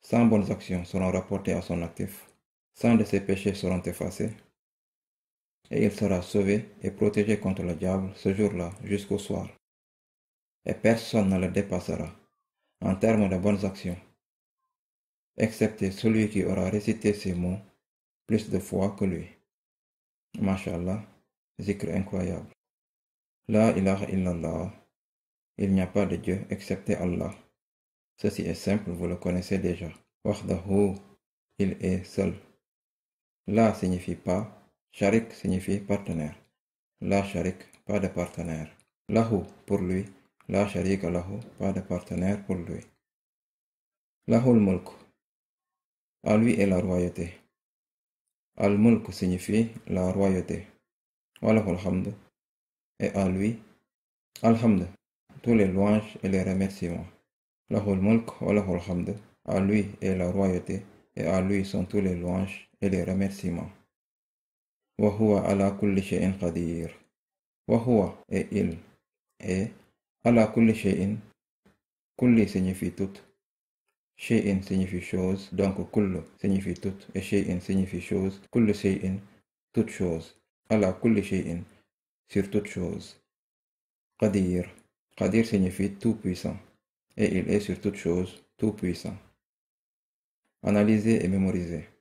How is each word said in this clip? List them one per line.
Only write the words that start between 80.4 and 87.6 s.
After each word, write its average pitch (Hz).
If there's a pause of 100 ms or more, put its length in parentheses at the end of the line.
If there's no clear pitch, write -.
ala 101
kulli 110
shay'in, 87 (640)
sur 98
toute 104
chose. - (1000)
Qadir, 92 (480)
qadir 107
signifie 98
tout 110
puissant, - (580)
et 104
il 90
est 104
sur 92